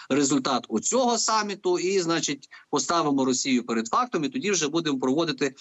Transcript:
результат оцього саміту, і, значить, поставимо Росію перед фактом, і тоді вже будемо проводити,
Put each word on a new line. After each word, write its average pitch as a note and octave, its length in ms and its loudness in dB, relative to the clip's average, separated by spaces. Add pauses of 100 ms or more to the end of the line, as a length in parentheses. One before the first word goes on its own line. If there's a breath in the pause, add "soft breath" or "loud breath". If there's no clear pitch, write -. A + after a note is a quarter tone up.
результат C3+ 600 0
оцього A#3 500 0
саміту, G3+ 600 0
і, F#3 220 0
значить, D#3 480 -2 (220 loud breath)
поставимо C#3+ 540 2
Росію B2+ 420 2
перед A2+ 220 -2
фактом, G#3+ 360 0
і C3 40 -2
тоді D3+ 220 -2
вже D3+ 180 0
будемо D3+ 300 -2
проводити, C3+ 640 0